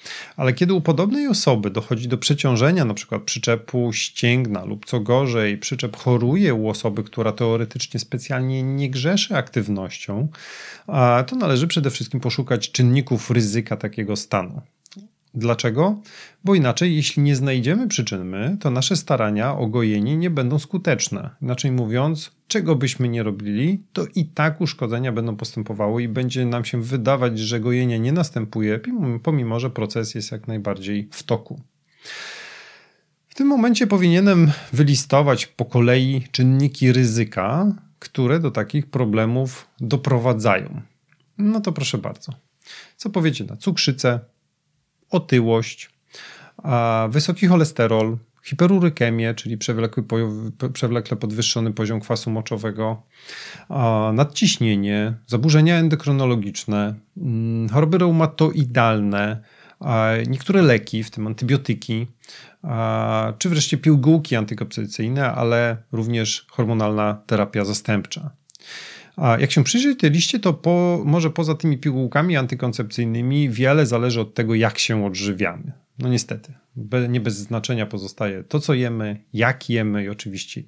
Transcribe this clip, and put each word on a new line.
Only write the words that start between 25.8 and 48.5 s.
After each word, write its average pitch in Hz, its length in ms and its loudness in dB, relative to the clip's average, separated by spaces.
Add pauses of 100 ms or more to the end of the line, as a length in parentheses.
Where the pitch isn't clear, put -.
i 120 40 -2
będzie 127 380 -2
nam 120 200 -2
się 120 160 -4
wydawać, 123 580 0
że 110 200 -2
gojenie 123 400 0
nie 120 120 0
następuje, 110 680 -2
pomimo, 147 400 -4
pomimo 117 400 -2
że 123 100 -4
proces 110 460 -4
jest 107 160 -10
jak 107 160 -12
najbardziej 101 640 -6
w - 120 -14
toku. - 380 -6 (1700)
W - 80 -20
tym 277 120 2
momencie 240 400 4
powinienem 180 640 6 (220)
wylistować 139 720 4
po - 200 -4
kolei 127 640 4
czynniki 131 600 4
ryzyka, 120 840 2 (240)
które 135 400 0
do 151 120 0
takich 113 380 -2
problemów 120 800 0 (120)
doprowadzają. 113 1040 0 (560)
No 208 240 2
to 208 100 -2
proszę 139 260 -2
bardzo. 104 360 -10 (640)
Co - 120 -8
powiecie 160 340 0
na 98 120 -10
cukrzycę, 127 640 0 (920)
otyłość, 117 800 2 (680)
a, 117 540 0
wysoki 170 360 2
cholesterol, 113 720 4 (260)
hiperurykemię, 143 920 2